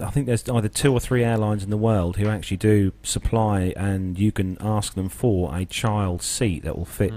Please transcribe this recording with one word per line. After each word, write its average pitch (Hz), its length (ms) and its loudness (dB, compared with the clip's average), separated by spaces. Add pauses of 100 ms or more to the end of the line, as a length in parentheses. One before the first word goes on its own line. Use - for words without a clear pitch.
I - 100 -6
think 143 160 0
there's 120 220 0
either 117 180 2
two 135 260 2
or 120 60 2
three 123 240 0
airlines 107 400 0
in 95 80 -6
the 107 60 0
world 104 400 2
who 104 120 0
actually 98 280 -4
do 104 360 4 (120)
supply, 101 720 0
and 95 420 -2
you 107 140 4
can 92 280 -2
ask 107 340 -2
them 95 140 -2
for 90 480 0
a 92 80 -2
child 98 580 -2
seat - 420 -2
that - 120 -4
will 87 80 -4
fit - 320 -2